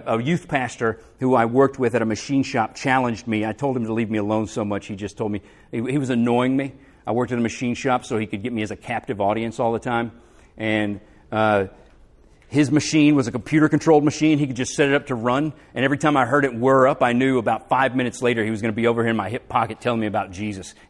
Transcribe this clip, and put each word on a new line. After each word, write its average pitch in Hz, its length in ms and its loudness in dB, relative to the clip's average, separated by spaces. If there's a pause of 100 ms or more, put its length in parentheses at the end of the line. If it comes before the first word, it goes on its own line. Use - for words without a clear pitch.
a, 113 120 0
a 117 40 -4
youth 165 240 -2
pastor 120 540 -4 (180)
who 131 160 2
I 117 120 4
worked 135 320 2
with 123 180 0
at 113 60 0
a 113 40 0
machine 131 380 -2
shop 117 320 -4
challenged 127 500 -2
me. 107 180 -2
I 110 80 -4
told 135 240 -4
him 117 100 -4
to 110 60 -4
leave 110 180 -2
me 110 80 -2
alone 107 280 0
so 110 180 -6
much. 101 220 -6
He 110 80 -10
just 98 220 -10
told 107 160 -4
me, 101 100 -6 (300)
he, 120 180 -4
he 139 80 0
was 131 120 -2
annoying 120 460 2
me. 139 160 -4 (320)
I 113 80 -4
worked 120 200 -2
at 120 60 -2
a 117 40 0
machine 117 320 -4
shop 127 300 -2
so 123 140 -4
he 110 80 -2
could 104 160 -8
get 117 100 -6
me 113 100 -4
as 104 80 -4
a 98 60 -10
captive 117 440 -6
audience 107 380 -2
all 117 140 0
the 113 80 -2
time. 117 320 -4 (440)
And, 107 440 -2 (320)
uh, 107 340 2 (800)
his 143 240 2
machine 151 420 4
was 131 140 2
a - 20 -4
computer-controlled 151 720 4
machine. 151 380 2
He 147 80 -2
could 123 80 -8
just 127 180 -4
set 143 140 4
it 139 60 4
up 143 120 0
to 135 80 -4
run. 127 380 0 (200)
And 123 120 0
every 139 140 2
time 151 180 2
I 127 100 4
heard 139 180 2
it 135 80 0
whir 131 360 6
up, 143 120 0
I 123 120 4
knew 127 260 2
about 110 300 -2
five 131 260 2
minutes 123 280 -4
later 120 220 2
he 110 60 -2
was 110 100 -4
gonna 113 120 -2
be 117 160 0
over 117 140 2
here 117 80 0
in 113 60 0
my 98 120 -2
hip 120 200 -8
pocket 113 320 -2
telling 117 200 -2
me 107 80 0
about 98 240 -4
Jesus. 95 420 -8 (160)